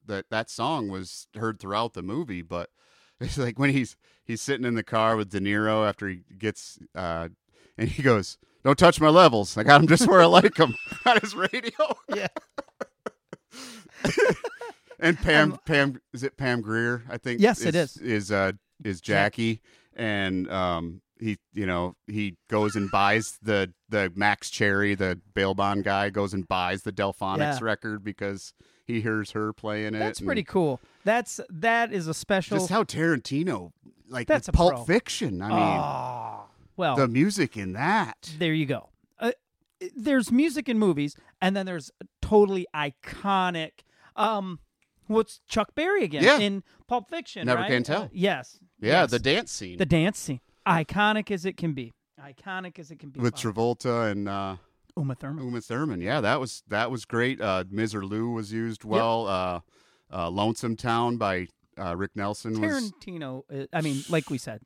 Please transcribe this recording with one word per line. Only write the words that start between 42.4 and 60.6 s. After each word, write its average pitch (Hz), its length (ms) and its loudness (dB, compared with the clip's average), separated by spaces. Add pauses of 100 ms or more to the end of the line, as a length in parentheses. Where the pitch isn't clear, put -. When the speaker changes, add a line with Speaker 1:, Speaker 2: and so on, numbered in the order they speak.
Speaker 2:
iconic. 175 960 -2 (440)
Um, 202 440 -2 (460)
what's 220 420 0
Chuck - 280 -2
Berry 359 280 0
again 151 200 0
Speaker 1:
Yeah. 269 160 6
Speaker 2:
in 196 240 -2 (240)
Pulp 240 220 -4
Fiction? 247 360 -10
Speaker 1:
Never 123 160 2
Speaker 2:
right? 190 80 -4
Speaker 1:
Can 123 140 2
Tell. 202 200 -2
Speaker 2:
Uh, 139 80 -10
yes. 175 460 -4 (220)
Speaker 1:
Yeah, 143 220 4
Speaker 2:
Yes. 123 100 2
Speaker 1:
the 120 80 2
dance 143 320 0
scene. - 260 -10
Speaker 2:
The 185 80 0
dance 170 320 2
scene, 131 220 -8 (260)
iconic 208 640 0
as 180 140 -6
it 190 120 -6
can 165 160 -4
be. 120 200 -10 (260)
Iconic 180 600 -14
as 151 120 -20
it 156 80 -20
can 147 100 -18
be. 135 100 -14
Speaker 1:
With 120 140 0
Speaker 2:
Wow. 113 180 -6
Speaker 1:
Travolta 117 600 -2
and, 101 180 -6
uh, 98 260 -6 (420)
Speaker 2:
Uma 135 180 -4
Thurman. 139 300 -10
Speaker 1:
Uma 120 160 -6
Thurman. 117 400 -4
Yeah, 123 200 -2
that 120 180 0
was, - 280 -10
that 110 220 -2
was 120 160 -8
great. 120 360 -2
Uh, 95 280 0
Ms. 107 240 -4
or 98 120 -6
Lou 110 260 -4
was 107 220 -8
used 113 300 -6
Speaker 2:
Yep. 107 60 -14
Speaker 1:
well. 113 380 0
Uh, 92 320 -2 (540)
uh, 87 180 -4
Lonesome 113 460 -2